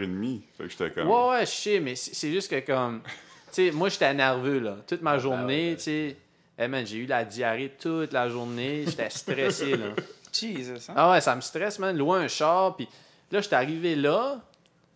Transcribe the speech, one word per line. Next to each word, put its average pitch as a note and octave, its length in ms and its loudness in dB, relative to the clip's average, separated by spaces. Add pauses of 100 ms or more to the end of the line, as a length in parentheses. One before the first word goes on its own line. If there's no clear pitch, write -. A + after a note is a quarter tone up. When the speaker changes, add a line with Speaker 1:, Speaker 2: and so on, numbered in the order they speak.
Speaker 1:
et G2 80 -2
demie. » G#2 340 -4 (160)
Fait E2 60 -8
que F2+ 60 -10
j'étais E2 200 -4
comme, F2 180 -2
Speaker 2:
Ouais, A#3+ 220 4
ouais, B3 160 2
je - 60 -6
sais, G#3 260 0
mais C3 160 -2
c'est, - 220 -8
c'est D3+ 160 -4
juste F#3+ 180 -4
que C#3+ 160 0
comme, B2 380 0
tu - 60 -14 (420)
sais, F#3 180 4
moi, D#3+ 200 0
j'étais C#3+ 220 4
nerveux, C3 460 2
là. G#2 200 -4 (100)
Toute E3+ 140 -4
ma D3+ 100 2
Speaker 3:
Ah, C#3 60 4
Speaker 2:
journée, C3 480 0
Speaker 3:
ouais, E3+ 40 -2
ouais. E3 60 -4
Speaker 2:
tu - 60 -12
sais. D3+ 340 -4 (420)
Hey, A#2 100 0
man, C3 160 -2
j'ai G#2+ 140 -8
eu B2 80 -6
la B2 180 0
diarrhée A#2+ 560 -2
toute E3 320 -2
la B2 160 2
journée. A#2+ 600 -4
J'étais A2+ 220 -2
stressé, C3+ 640 0
là. A2 100 -4 (240)
Speaker 4:
<laughs> - 220 -16
Jesus, B2+ 580 -8
hein? F#3+ 60 -12
Speaker 2:
Ah E3 160 8
ouais, E3+ 80 8
ça B2+ 160 2
me C3 60 -8
stresse, G3+ 360 -4
man. F#3+ 180 -2
Louer D#3+ 280 4
un C3 40 -2
char, F3+ 480 2
puis B2 120 -8 (420)
là, G3 100 2
j'étais G3 160 0
arrivé D#3+ 380 2
là. G#3+ 460 2 (560)